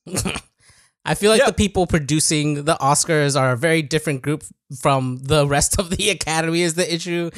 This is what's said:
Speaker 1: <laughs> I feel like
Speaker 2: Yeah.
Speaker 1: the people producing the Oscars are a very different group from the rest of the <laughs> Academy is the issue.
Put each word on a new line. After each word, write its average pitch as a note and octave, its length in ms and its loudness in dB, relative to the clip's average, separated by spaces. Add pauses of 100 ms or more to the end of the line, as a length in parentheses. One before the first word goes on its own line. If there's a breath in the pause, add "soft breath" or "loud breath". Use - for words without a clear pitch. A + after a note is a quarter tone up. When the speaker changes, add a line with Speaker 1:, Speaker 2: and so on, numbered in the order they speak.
Speaker 1:
<laughs> - 1000 -10
I - 60 0
feel G3+ 180 2
like A3 100 6
Speaker 2:
Yeah. C#4 60 4
Speaker 1:
the G#3 60 2
people G3 340 0
producing D3 760 0
the D#3+ 100 2
Oscars C#3+ 640 2
are C3 120 4
a B2 60 0
very D#3+ 240 2
different D3 400 -2
group D3 220 -4 (380)
from C3 400 0
the C#3+ 240 2
rest C#3+ 340 0
of F3 100 -4
the F#3+ 200 -2
<laughs> F3+ 80 0
Academy E3 440 -2
is E3+ 140 0
the E3+ 180 -2
issue. E3+ 440 -4